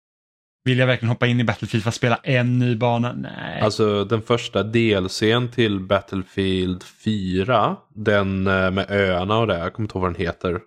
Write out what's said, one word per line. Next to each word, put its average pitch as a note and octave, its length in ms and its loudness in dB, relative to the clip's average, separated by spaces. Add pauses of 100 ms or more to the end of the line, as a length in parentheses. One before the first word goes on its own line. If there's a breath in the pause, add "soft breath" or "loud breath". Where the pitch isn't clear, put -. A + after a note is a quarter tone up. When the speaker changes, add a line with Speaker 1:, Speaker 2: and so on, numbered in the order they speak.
(640)
Speaker 1:
vill B2+ 140 2
jag B2+ 80 4
verkligen A#2 240 0
hoppa B2 160 0
in B2 140 2
i A#2+ 40 2
Battlefield A2 380 -2
för A2+ 60 -4
att A2+ 60 0
spela A#2 280 0
en B2 360 0
ny B2 180 2
bana?" A#2+ 360 0
Nej. - 480 -10
Speaker 2:
Alltså, G#2 440 2
den G#2+ 180 -2
första A#2 400 -2
D A2 300 2
L F#2 180 0
C:n A#2 400 0
till G#2 300 0
Battlefield F#2 1000 -2
fyra, G#2+ 920 0 (180)
den, G2 520 0
eh, F#2+ 240 2
med F#2+ 200 -2
öarna G2 480 0
och A#2 80 2
det, F#2 120 0
jag F2 140 -6
kommer A2 140 -6
inte - 120 -6
ihåg F2+ 40 -4
vad F2+ 120 0
den G2 60 -6
heter. F2 460 -4